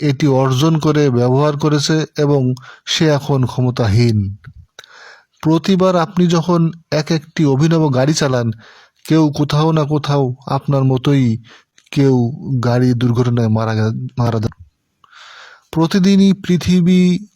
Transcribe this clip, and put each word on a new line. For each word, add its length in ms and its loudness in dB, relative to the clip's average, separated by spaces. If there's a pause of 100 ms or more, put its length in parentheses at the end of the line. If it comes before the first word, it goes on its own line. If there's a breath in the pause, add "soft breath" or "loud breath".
এটি 260 -2
অর্জন 520 2
করে 320 2
ব্যবহার 480 0
করেছে 480 -2 (120)
এবং 360 0 (320 loud breath)
সে 200 0
এখন 400 0
ক্ষমতাহীন। 920 0 (1040 loud breath)
প্রতিবার 540 -2
আপনি 300 -2
যখন 440 0 (200)
এক 200 -4
একটি 340 -4
অভিনব 500 2
গাড়ি 200 0
চালান, 360 -2 (580 loud breath)
কেউ 280 2
কোথাও 360 0
না 120 0
কোথাও 500 -2 (120)
আপনার 380 -2
মতোই 540 0 (520 loud breath)
কেউ 420 2 (320)
গাড়ি 300 2
দুর্ঘটনায় 540 0
মারা 260 -2
গে-, 340 -4 (100)
মারা 220 -2
যান। 240 -8 (1040 loud breath)
প্রতিদিনই 640 2
পৃথিবী 840 2 (180)